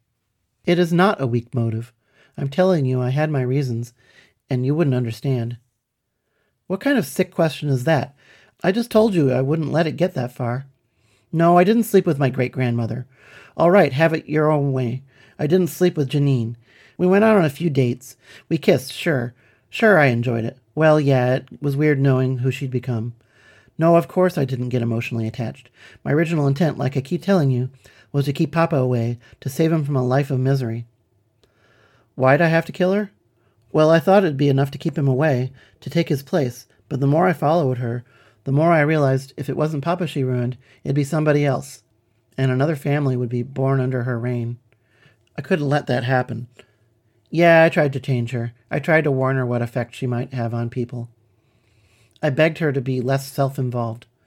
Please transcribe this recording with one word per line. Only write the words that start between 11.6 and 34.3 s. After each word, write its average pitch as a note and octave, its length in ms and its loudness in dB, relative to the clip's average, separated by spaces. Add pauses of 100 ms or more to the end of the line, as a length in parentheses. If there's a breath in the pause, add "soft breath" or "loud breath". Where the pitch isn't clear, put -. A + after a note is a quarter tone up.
didn't A3+ 200 2
sleep G3 220 2
with D#3+ 120 0
my C#3 120 2
great-grandmother. A#2+ 760 -2 (520 loud breath)
All E3 120 4
right, E3+ 240 4
have D#3+ 200 2
it - 140 -6
your D3+ 240 2
own C#3+ 200 0
way. C3 320 -4 (340 soft breath)
I C#3+ 100 -2
didn't F3+ 200 2
sleep F3+ 300 0
with C#3 120 -2
Janine. C3 460 0 (420 soft breath)
We F3+ 100 0
went G3 160 4
out A3 120 6
on F3 100 4
a D3 40 2
few E3 200 -4
dates. C3 460 -2 (340 loud breath)
We E3 80 0
kissed, - 360 0
sure. B2 400 -2 (360 soft breath)
Sure, G#3 300 4
I D3 60 6
enjoyed A#2 400 0
it. - 120 -8 (160)
Well, D#3 260 4
yeah, C3 360 2
it - 260 -8
was C#3+ 140 -2
weird D3 240 2
knowing C3 400 2
who B2+ 120 0
she'd C3 200 -6
become. A#2+ 420 -4 (640 soft breath)
No, E3 200 4
of E3+ 100 2
course F#3 300 0
I C#3 80 0
didn't B2+ 240 -4
get A#2+ 120 -2
emotionally A#2 460 -4
attached. A2+ 420 -10 (340 loud breath)
My C#3 100 -2
original D#3 340 0
intent, C#3+ 300 0
like C3 180 -4
I C3 60 -2
keep E3+ 200 -6
telling E3 300 2
you, B2+ 180 -2 (440 soft breath)
was C#3+ 120 0
to C#3+ 80 -2
keep C#3+ 200 -2
Papa E3 240 0
away, A#2+ 420 0 (220 soft breath)
to C3+ 80 -8
save D#3+ 240 0
him D#3 100 0
from C#3 140 -2
a B2+ 80 0
life C#3 260 0
of C3 80 0
misery. B2+ 460 -2 (1300 soft breath)
Why'd C3+ 260 4
I E3 60 4
have E3 180 2
to - 60 -14
kill F#3 220 0
her? G#3 180 -2 (640)
Well, D#3 180 4
I E3 80 6
thought F#3+ 240 4
it'd D3 140 0